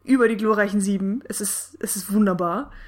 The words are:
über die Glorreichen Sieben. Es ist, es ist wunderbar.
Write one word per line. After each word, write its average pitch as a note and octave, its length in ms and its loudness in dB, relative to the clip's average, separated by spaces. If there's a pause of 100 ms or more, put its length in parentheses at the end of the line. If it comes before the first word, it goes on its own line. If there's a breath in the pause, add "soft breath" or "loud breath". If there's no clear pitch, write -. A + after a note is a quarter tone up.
über A3+ 240 4
die A3+ 100 0
Glorreichen G#3 440 2
Sieben. G3 460 -2
Es - 140 -8
ist, - 380 -6
es - 160 -6
ist G3 180 -6
wunderbar. F#3+ 580 0 (160 loud breath)